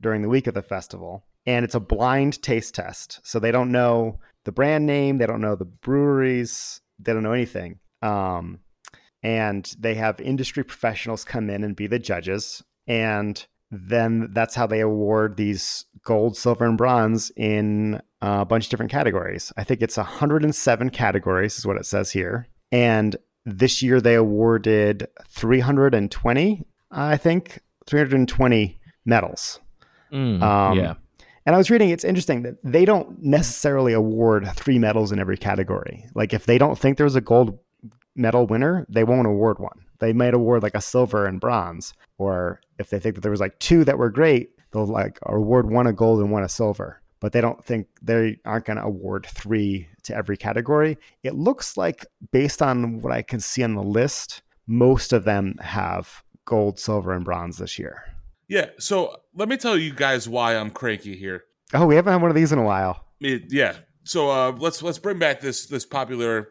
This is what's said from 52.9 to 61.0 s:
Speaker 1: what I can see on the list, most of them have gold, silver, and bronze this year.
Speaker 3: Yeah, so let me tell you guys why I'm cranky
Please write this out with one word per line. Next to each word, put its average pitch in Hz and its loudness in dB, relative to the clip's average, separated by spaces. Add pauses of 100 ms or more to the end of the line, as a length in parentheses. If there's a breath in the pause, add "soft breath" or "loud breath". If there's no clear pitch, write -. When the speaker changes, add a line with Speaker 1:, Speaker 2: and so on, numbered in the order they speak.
Speaker 1:
what 123 -4
I 120 -4
can 117 -6
see - -6
on 113 -2
the 98 -4
list, 110 -2 (240)
most 123 4
of 110 2
them 101 0
have 90 -8 (220)
gold, 104 0
silver, 98 -4
and 90 -4
bronze 87 -6
this - -10
year. - -12 (460)
Speaker 3:
Yeah, 190 0 (140)
so 185 -2 (200)
let 202 -4
me 262 -2
tell 233 0
you 160 -2
guys 131 -2
why 117 0
I'm 107 -6
cranky 101 -8